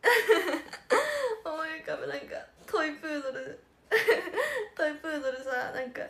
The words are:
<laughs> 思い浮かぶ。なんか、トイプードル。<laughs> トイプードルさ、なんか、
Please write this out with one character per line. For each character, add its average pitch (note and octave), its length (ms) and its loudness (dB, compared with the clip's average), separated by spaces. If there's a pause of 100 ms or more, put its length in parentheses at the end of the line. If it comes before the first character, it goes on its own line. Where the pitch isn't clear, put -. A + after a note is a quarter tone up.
<laughs> - 40 2 (1400)
思 D#4+ 220 -4
い D#4+ 40 -4 (120)
浮 - 40 -16
か - 120 -4
ぶ。 - 80 -8
な C#4 100 -4
ん C#4+ 40 -6
か、 - 160 -12 (320)
ト E4 180 2
イ D4+ 120 -2
プ D#4+ 100 -10
ー D4 160 -4
ド C4 80 -4
ル。 C4 280 -8 (300)
<laughs> A4+ 840 2
ト D#4+ 120 2
イ D4+ 80 -2
プ D#4 120 -10
ー D4+ 140 -2
ド C4 100 -2
ル C4 120 -6
さ、 C4 280 -4
な C4 100 -6
ん B3+ 100 -8
か、 - 180 -8